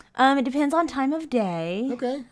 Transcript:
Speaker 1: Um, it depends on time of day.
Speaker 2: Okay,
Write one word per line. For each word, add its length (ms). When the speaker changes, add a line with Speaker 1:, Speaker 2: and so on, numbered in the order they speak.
Speaker 1:
Um, 220
it 60
depends 300
on 140
time 240
of 180
day. 640
Speaker 2:
Okay, 380